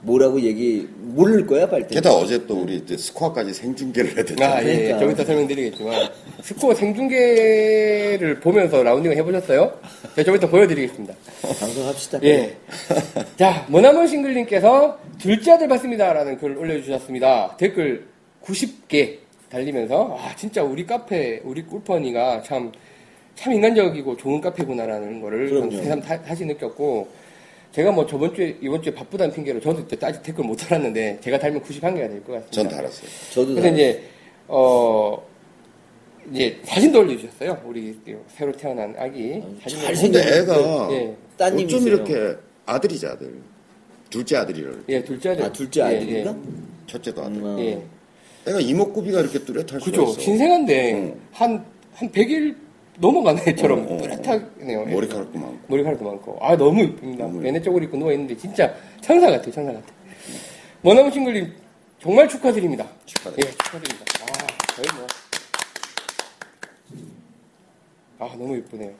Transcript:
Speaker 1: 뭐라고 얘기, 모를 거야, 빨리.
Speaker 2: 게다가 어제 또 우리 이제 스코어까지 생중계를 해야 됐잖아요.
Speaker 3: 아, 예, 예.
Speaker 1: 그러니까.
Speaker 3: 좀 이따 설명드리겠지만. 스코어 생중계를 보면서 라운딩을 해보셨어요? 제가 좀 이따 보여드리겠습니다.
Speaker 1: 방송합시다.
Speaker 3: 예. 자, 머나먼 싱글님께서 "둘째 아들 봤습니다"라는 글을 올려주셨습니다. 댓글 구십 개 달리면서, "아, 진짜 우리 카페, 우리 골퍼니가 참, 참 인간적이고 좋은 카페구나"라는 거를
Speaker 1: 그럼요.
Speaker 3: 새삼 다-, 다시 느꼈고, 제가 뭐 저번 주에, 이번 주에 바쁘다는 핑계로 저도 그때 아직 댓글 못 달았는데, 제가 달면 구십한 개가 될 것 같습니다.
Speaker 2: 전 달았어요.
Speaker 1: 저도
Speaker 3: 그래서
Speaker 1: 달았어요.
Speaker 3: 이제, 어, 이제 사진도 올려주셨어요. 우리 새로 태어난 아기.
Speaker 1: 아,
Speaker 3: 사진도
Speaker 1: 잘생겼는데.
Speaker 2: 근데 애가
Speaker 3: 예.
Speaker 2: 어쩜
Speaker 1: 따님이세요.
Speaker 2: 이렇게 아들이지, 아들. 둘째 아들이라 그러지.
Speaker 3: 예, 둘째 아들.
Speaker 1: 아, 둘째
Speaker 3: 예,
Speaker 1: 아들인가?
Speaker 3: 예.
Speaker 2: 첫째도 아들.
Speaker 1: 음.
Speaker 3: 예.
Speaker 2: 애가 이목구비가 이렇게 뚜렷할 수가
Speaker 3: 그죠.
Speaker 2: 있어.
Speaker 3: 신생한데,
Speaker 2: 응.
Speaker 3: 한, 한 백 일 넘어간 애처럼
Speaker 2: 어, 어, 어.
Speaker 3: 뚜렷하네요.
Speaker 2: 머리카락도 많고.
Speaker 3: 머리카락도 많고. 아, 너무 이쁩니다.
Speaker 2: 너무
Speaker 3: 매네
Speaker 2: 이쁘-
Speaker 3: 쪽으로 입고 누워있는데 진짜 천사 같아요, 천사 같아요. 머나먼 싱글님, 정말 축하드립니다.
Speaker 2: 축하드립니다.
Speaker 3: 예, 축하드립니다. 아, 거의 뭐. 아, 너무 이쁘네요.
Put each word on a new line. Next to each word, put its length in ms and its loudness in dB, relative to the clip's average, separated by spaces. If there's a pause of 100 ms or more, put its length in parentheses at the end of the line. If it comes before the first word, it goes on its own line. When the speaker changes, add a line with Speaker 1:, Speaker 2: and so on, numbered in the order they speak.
Speaker 1:
뭐라고 380 4
얘기, 560 -2
모를 500 4
거야, 220 4
빨리. 200 0
Speaker 2:
게다가 280 6
어제 300 0
또 160 -2
우리 140 -4
이제 200 -6
스코어까지 560 -6
생중계를 640 -4
해야 80 0
됐잖아요. 300 2
Speaker 3:
아, 100 0
예, 40 2
예. 80 2
Speaker 1:
그러니까. 240 0
Speaker 3:
좀 100 4
이따 140 -2
설명드리겠지만. 840 -2 (340)
스코어 320 2
생중계를 1700 2
보면서 420 4
라운딩을 360 4
해보셨어요? 600 2 (380)
제가 80 2
좀 120 4
이따 120 2
보여드리겠습니다. 680 2 (460)
Speaker 1:
방송합시다. 640 -4
Speaker 3:
예. 340 4 (800)
자, 320 4
머나먼 400 8
싱글님께서 920 2 (200)
"둘째 340 4
아들 160 6
봤습니다"라는 680 0
글을 180 -6
올려주셨습니다. 1000 0
댓글 480 -2 (340)
구십 480 -8
개 300 0 (320)
달리면서, 680 -2
"아, 160 -12
진짜 280 -4
우리 240 -4
카페, 580 -4
우리 180 -10
골퍼니가 840 -2
참, 280 -6 (640)
참 180 -4
인간적이고 640 2
좋은 240 -4
카페구나"라는 800 -6
거를 300 -4
Speaker 1:
그럼요. 260 0
Speaker 3:
새삼 240 -4
다-, 220 -8
다시 240 -8
느꼈고, 720 -6 (520)
제가 200 2
뭐 120 2
저번 300 -4
주에, 260 -4
이번 220 -6
주에 100 -6
바쁘다는 400 -4
핑계로 280 -6
저도 260 -4
그때 180 -8
아직 200 -6
댓글 200 -8
못 120 -6
달았는데, 640 -4
제가 180 -2
달면 240 -2
구십한 320 -6
개가 140 -6
될 160 -12
것 80 -14
같습니다. 180 -12
Speaker 2:
전 180 -2
달았어요. 400 -12 (240)
Speaker 1:
저도 220 0
Speaker 3:
그래서 80 0
Speaker 1:
달았어요. 120 4
Speaker 3:
이제, 280 4 (460)
어, 760 2 (1120)
이제 320 -2
사진도 360 4
올려주셨어요. 640 -2
우리 320 -12 (400)
새로 160 -4
태어난 460 -8
아기. 460 -8
Speaker 1:
아, 20 -16 (160)
Speaker 3:
사진도 240 -8
Speaker 1:
잘생겼는데. 500 4
Speaker 2:
근데 160 4
애가 20 4 (380)
Speaker 3:
예. 40 -2
Speaker 2:
어쩜 200 -6 (200)
Speaker 1:
따님이세요. 500 0
Speaker 2:
이렇게 500 0 (300)
아들이지, 400 -4
아들. 280 -12 (760)
둘째 280 -2
아들이라 320 -6
그러지. 180 -14
Speaker 3:
예, 160 -2
둘째 260 -8
아들. 140 -2
Speaker 1:
아, 80 -6
둘째 280 -4
Speaker 3:
예, 40 2
Speaker 1:
아들인가? 460 -2
Speaker 3:
예. 40 -8 (540)
Speaker 2:
첫째도 340 -12
아들. 140 -8
Speaker 1:
음. 240 -6
Speaker 3:
예. 220 -4 (640)
Speaker 2:
애가 100 -2
이목구비가 640 0
이렇게 240 -2
뚜렷할 360 -8
수가 40 -14
Speaker 3:
그죠. 260 2
Speaker 2:
있어. 100 -6
Speaker 3:
신생한데, 720 4
Speaker 2:
응. 200 -6 (160)
Speaker 3:
한, 340 -2 (300)
한 160 -8
백 200 2
일 260 -2 (420)
넘어간 400 4
애처럼 400 2 (100)
Speaker 2:
어, 40 -6
어, 20 -6
어. 80 -4
Speaker 3:
뚜렷하네요. 840 -6
Speaker 2:
머리카락도 540 -4
많고. 200 -12 (100)
Speaker 3:
머리카락도 360 -2
많고. 380 -10
아, 120 4
너무 300 4
이쁩니다. 400 -8
Speaker 2:
너무 160 -8
Speaker 3:
매네 200 -4
Speaker 2:
이쁘- 40 -12
Speaker 3:
쪽으로 200 0
입고 120 -8
누워있는데 400 -2
진짜 380 -2 (260)
천사 300 6
같아요, 200 0
천사 220 -6
같아요. 180 -14 (920)
머나먼 280 8
싱글님, 400 -2 (520)
정말 260 6
축하드립니다. 580 -2 (200)
Speaker 2:
축하드립니다. 420 -4
Speaker 3:
예, 160 -6
축하드립니다. 400 -10 (180)
아, 540 -8
거의 100 -6 (120)
뭐. 80 -14 (3000)
아, 180 -14
너무 200 -10
이쁘네요. 440 -14